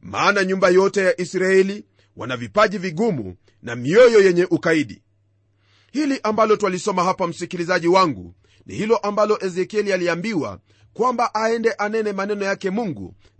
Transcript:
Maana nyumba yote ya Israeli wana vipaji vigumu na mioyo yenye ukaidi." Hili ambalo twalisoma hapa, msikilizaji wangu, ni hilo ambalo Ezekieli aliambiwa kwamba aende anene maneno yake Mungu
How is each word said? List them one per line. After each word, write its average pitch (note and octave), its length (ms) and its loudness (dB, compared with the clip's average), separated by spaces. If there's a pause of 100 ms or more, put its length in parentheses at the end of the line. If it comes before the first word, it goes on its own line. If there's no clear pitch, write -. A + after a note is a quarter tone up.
Maana E3+ 420 0
nyumba F#3+ 260 2
yote F#3+ 320 4
ya F3+ 200 0
Israeli F#3+ 640 0 (300)
wana A#2+ 220 -8
vipaji G3+ 400 0
vigumu F3 580 -4 (260)
na A#2+ 140 -10
mioyo G#3 460 6
yenye F3+ 280 4
ukaidi." D3+ 520 -2 (920)
Hili C#4 320 -2
ambalo G#3+ 320 2
twalisoma F#3 480 -2
hapa, F3+ 240 -2
msikilizaji E3+ 600 -4
wangu, D3 460 2 (320)
ni F#2 100 -14
hilo G#3+ 220 0
ambalo G#3 480 0
Ezekieli F#3+ 480 -2
aliambiwa E3+ 680 -4 (340)
kwamba A#3+ 420 -2
aende A3+ 360 0
anene G#3 420 -4
maneno G3+ 320 -4
yake F#3+ 240 -4
Mungu C#3+ 460 -6 (240)